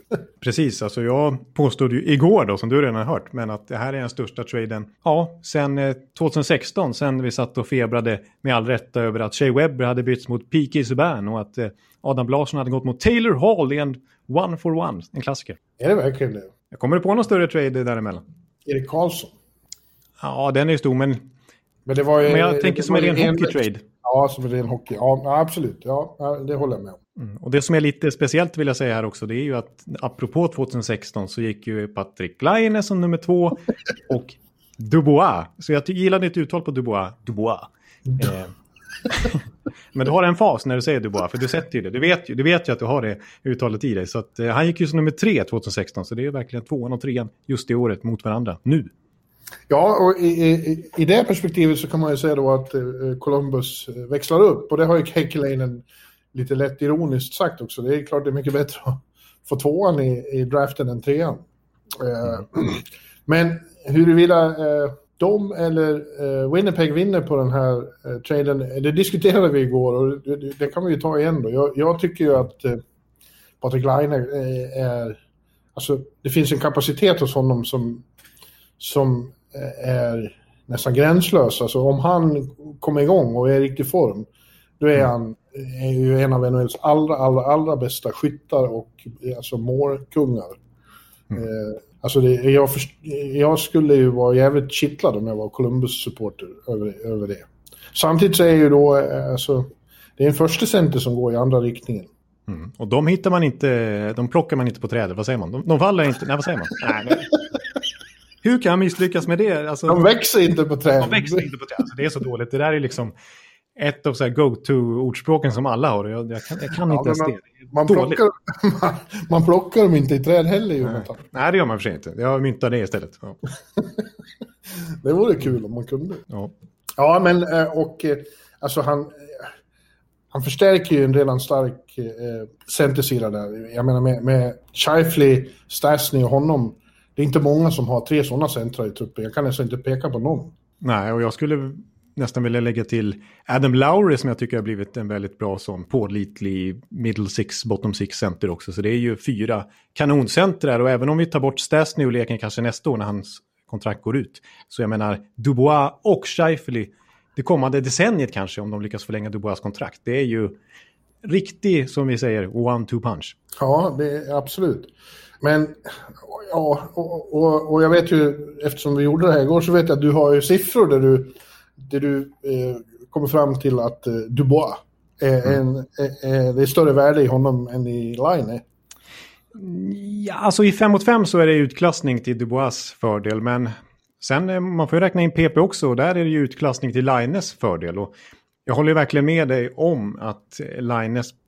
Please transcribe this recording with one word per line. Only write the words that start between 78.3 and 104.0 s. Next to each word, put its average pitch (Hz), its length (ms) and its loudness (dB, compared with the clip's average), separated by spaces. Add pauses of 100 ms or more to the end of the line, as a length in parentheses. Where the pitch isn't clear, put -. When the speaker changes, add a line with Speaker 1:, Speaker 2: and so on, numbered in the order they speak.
Speaker 1:
som, 131 540 -2 (240)
eh, 131 340 -8
är 117 460 -2 (300)
nästan 127 280 -4
gränslös. 151 680 4
Alltså, 120 200 -2
om 139 180 2
han 156 500 2 (300)
kommer 147 220 0
igång 143 340 4
och 123 160 2
är 135 100 4
i - 80 2
riktig 135 180 -6
form, 110 380 0 (540)
då 151 80 2
är 147 100 6
Speaker 2:
Mm. 135 120 4
Speaker 1:
han, 117 260 -4 (480)
är 131 80 -2
ju 131 300 2
en 135 120 2
av 127 120 2
N 123 80 0
H 127 80 2
L:s 120 200 -4
allra, 151 340 2
allra, 131 260 2
allra 151 360 2
bästa - 340 -6
skyttar 135 560 -2
och, 113 220 -10 (320)
eh, 127 160 -8
alltså, 117 200 -8
målkungar. 135 880 -2 (840)
Speaker 2:
Mm. 110 140 -6
Speaker 1:
Eh, 113 60 -8 (520)
alltså 127 200 2
det, 127 120 6
jag 135 400 4
först-, - 240 -8 (360)
jag 147 260 4
skulle 151 360 4
ju 131 140 6
vara 123 260 4
jävligt 139 360 4
kittlad 143 440 0
om 104 120 -4
jag 110 80 -4
var 107 140 -6
Columbus-supporter 120 1000 -4 (200)
över, 107 380 -6
över 107 220 -4
det. 98 160 -10 (520)
Samtidigt 165 420 4
så 180 60 6
är 165 100 8
ju 156 160 8
då, 143 280 6
eh, 139 340 0
alltså, 127 340 0 (520)
det 135 60 2
är 143 40 6
en 147 60 4
första 160 320 0
center 170 340 2
som 120 160 -2
går 123 180 0
i - 20 -2
andra 127 240 2
riktningen. 120 460 -4 (420)
Speaker 2:
Mm. 90 300 -12
Och 117 100 -8
de 139 200 0
hittar 185 240 0
man 175 120 2
inte, 113 680 -2